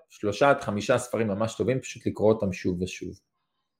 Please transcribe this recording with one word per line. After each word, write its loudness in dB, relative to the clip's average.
שלושה 2
עד 4
חמישה 0
ספרים -2
ממש -2
טובים, 0
פשוט -14
לקרוא 4
אותם -2
שוב -4
ושוב. -8